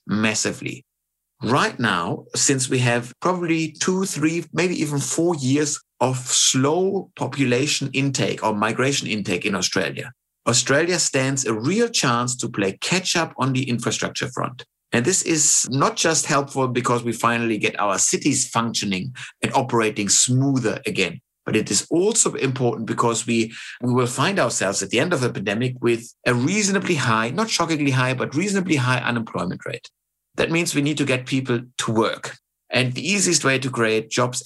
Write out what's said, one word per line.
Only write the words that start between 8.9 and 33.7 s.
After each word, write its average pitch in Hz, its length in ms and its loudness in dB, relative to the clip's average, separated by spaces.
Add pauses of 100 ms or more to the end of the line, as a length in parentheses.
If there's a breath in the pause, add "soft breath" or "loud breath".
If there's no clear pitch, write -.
intake 98 380 -2
in 98 100 0
Australia, 85 560 -2 (340)
Australia 156 540 2
stands 139 460 0
a 120 80 0
real 170 340 2
chance 123 480 0
to - 140 -4
play 98 320 0
catch - 340 0
up 165 220 0
on 131 160 0
the 127 160 0
infrastructure - 580 -2
front. - 380 -8 (260)
And 120 140 2
this 185 160 2
is - 480 2
not 156 280 0
just 160 280 0
helpful 139 420 0
because 120 360 0
we 117 80 -2
finally 117 480 0
get - 200 -2
our 95 200 0
cities 147 500 0
functioning 113 640 -2 (300 loud breath)
and 113 100 -2
operating 113 560 0
smoother 127 800 2
again, 90 340 -2 (240)
but - 100 -2
it 107 140 0
is - 220 0
also 180 420 2
important 123 540 -2
because 117 400 0
we, 113 260 0 (280 loud breath)
we 123 120 0
will 120 140 4
find 165 320 0
ourselves 101 420 0
at 95 80 -6
the 107 100 2
end 170 140 2
of 143 80 0
the 117 100 2
pandemic 104 480 -2
with 120 320 0 (140)
a 123 80 4
reasonably 185 600 0
high, 117 340 2
not 214 220 -2
shockingly 151 400 0
high, 131 240 2
but 113 180 -4
reasonably 185 440 0
high 127 220 2
unemployment 101 640 -4
rate. - 240 -10 (460)
That 165 140 2
means 165 240 0
we 147 80 2
need 147 160 0
to 147 80 0
get 127 220 0
people 127 340 0 (180)
to - 120 -2
work. 107 460 -2 (340)
And 123 220 0
the 131 140 -6
easiest 180 360 2
way 135 160 2
to 135 100 -4
create 110 400 0